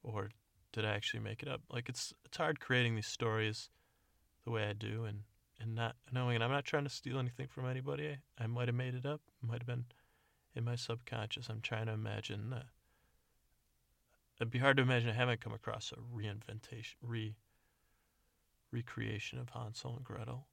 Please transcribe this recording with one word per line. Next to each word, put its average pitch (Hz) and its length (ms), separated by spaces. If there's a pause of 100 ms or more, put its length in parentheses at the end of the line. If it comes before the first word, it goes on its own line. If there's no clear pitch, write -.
Or 104 280 (420)
did 110 120
I 107 60
actually 107 300
make 107 220
it 117 60
up? - 220
Like, 123 180
it's, - 260 (100)
it's - 120
hard 156 240
creating 120 340
these 107 120
stories 110 640 (760)
the 117 60
way 110 140
I 104 80
do 107 320
and, 104 160 (400)
and 113 140
not 117 220 (160)
knowing. 123 240
And 113 80
I'm 123 80
not 139 120
trying 143 200
to 139 60
steal 131 280
anything 127 300
from 127 200
anybody. 139 500 (200)
I 117 80
might 120 220
have 117 80
made 127 180
it 127 100
up. 147 160 (220)
Might 120 180
have 120 60
been 123 200 (680)
in 117 100
my 120 120
subconscious. 117 720
I'm 110 120
trying 110 260
to 110 60
imagine, 107 600
uh, 120 100 (1800)
it'd 117 120
be 123 80
hard 135 180
to 135 60
imagine 123 280
I 107 40
haven't 120 260
come 113 120
across 107 400
a 117 240
reinventation, 107 840
re-, 113 320 (1400)
recreation 117 680
of 123 120
Hansel 120 460
and 131 80
Gretel. 123 480